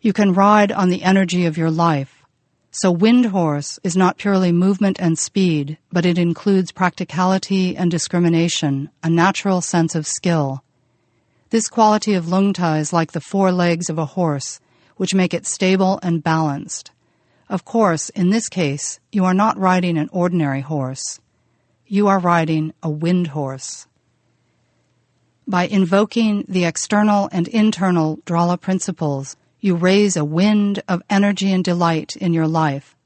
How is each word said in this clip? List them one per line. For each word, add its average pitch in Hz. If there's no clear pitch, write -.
You 208
can 202
ride 202
on 185
the 175
energy 185
of 160
your 165
life. 160
So 185
wind 226
horse 160
is 180
not 185
purely 185
movement 190
and 160
speed, 156
but 175
it 175
includes 180
practicality 185
and 180
discrimination, 165
a 165
natural 180
sense 165
of 156
skill. 147
This 226
quality 214
of 170
lungta 175
is 151
like 165
the 156
four 196
legs 175
of 160
a 160
horse, 147
which 190
make 185
it 170
stable 190
and 170
balanced. 160
Of 196
course, 190
in 185
this 226
case, 143
you 196
are 185
not 208
riding 185
an 151
ordinary 170
horse. 135
You 202
are 196
riding 160
a 160
wind 170
horse. 135
By 180
invoking 202
the 185
external 208
and 180
internal 180
Drala 175
principles, 156
you 190
raise 185
a 151
wind 202
of 185
energy 196
and 185
delight 170
in 175
your 160
life. 156